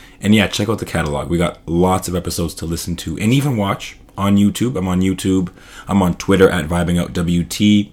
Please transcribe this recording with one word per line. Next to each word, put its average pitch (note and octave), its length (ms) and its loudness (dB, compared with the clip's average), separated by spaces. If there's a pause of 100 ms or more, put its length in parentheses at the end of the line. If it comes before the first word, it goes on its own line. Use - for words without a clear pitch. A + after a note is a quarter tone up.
(220)
And G#2 140 4
yeah, G#2 100 4
check G2+ 240 -4
out - 80 -2
the - 80 -8
catalog. D2 440 -4
We E2+ 100 0
got - 280 -4
lots F2+ 400 2
of F2+ 80 -4
episodes E2+ 400 -4
to E2 120 -10
listen E2+ 300 -6
to D#2+ 200 -8
and G#2+ 160 0
even C3+ 240 0
watch - 400 -4 (220)
on G2+ 180 2
YouTube. G#2 400 2
I'm F#2 100 -4
on F2+ 140 0
YouTube. F#2+ 500 0 (360)
I'm G2 160 2
on F2 100 2
Twitter F#2+ 340 4
at E2+ 180 2
Vibing F2 360 0
Out - 120 -6
W F2 300 0
T, G#2 500 2